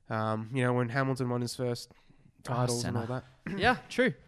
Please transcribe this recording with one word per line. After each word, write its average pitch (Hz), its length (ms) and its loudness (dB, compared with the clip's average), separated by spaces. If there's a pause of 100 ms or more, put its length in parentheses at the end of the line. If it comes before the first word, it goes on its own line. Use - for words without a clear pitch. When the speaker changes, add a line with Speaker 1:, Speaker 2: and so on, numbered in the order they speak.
Speaker 1:
um, 110 440 -2
you 131 100 2
know, 123 100 4
when 123 160 2
Hamilton 131 400 0
won 123 120 0
his 120 140 -4
first 120 360 -4 (560)
Speaker 2:
Oh, 123 60 -2
Speaker 1:
titles 120 320 0
and 120 120 0
all 117 80 0
Speaker 2:
Senna. 127 180 -4 (220)
Speaker 1:
that. 190 120 -4
Speaker 2:
<clears throat> - 20 -4
Yeah, 214 180 4 (120)
true. 240 240 2 (140)